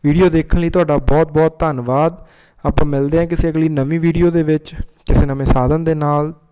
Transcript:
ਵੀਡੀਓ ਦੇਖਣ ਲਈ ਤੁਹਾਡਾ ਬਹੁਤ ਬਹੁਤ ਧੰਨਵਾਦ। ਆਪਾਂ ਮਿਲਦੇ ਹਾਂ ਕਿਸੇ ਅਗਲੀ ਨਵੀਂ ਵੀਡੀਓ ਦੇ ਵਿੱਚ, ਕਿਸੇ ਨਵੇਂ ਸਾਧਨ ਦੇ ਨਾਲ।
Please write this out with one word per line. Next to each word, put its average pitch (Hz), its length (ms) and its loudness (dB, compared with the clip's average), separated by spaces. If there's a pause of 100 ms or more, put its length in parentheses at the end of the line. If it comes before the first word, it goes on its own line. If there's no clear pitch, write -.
ਵੀਡੀਓ 165 240 4
ਦੇਖਣ 160 320 2
ਲਈ 170 100 -2
ਤੁਹਾਡਾ 156 260 0
ਬਹੁਤ 151 360 2
ਬਹੁਤ 160 280 0
ਧੰਨਵਾਦ। 143 640 -2 (400)
ਆਪਾਂ 143 220 2
ਮਿਲਦੇ 143 320 0
ਹਾਂ 170 80 0
ਕਿਸੇ 165 220 -2
ਅਗਲੀ 160 200 0
ਨਵੀਂ 151 320 -2
ਵੀਡੀਓ 170 300 2
ਦੇ 165 120 0
ਵਿੱਚ, 151 320 -2 (320)
ਕਿਸੇ - 200 2
ਨਵੇਂ 135 200 -4
ਸਾਧਨ 131 380 2
ਦੇ 160 100 0
ਨਾਲ। 147 380 -2 (200)